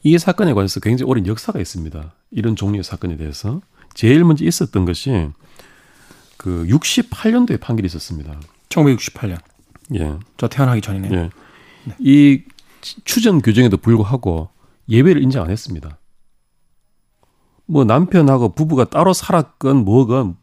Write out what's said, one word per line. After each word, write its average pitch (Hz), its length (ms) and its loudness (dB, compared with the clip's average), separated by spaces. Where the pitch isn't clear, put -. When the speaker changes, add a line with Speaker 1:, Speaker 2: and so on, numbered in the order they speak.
Speaker 1:
이 160 160 4
사건에 180 340 0
관해서 98 280 -2
굉장히 120 300 -2
오랜 113 160 0
역사가 113 340 -6
있습니다. 80 520 -10
이런 113 260 -2
종류의 101 260 -4
사건에 87 340 -10
대해서. 80 440 -8
제일 139 300 4
먼저 160 200 2
있었던 104 420 -2
것이 87 420 -4
그 87 320 -6
육십팔 220 640 0
년도에 247 260 0
판결이 110 280 -4
있었습니다. 76 520 -10
Speaker 2:
천구백육십팔 131 600 0
년. 82 80 -10
Speaker 1:
예. 78 240 -4
Speaker 2:
저 120 120 -4
태어나기 127 320 0
전이네요. 95 340 -6
Speaker 1:
예. 85 160 -2
Speaker 2:
네. 120 160 -12
Speaker 1:
이 139 420 6
추-, - 240 -18
추정 220 360 2
규정에도 110 360 4
불구하고 104 720 0
예외를 139 340 4
인정 131 220 0
안 80 60 -6
했습니다. 78 480 -10
뭐 147 180 2
남편하고 135 680 2
부부가 151 300 0
따로 180 280 2
살았건 139 720 0
뭐건 113 580 0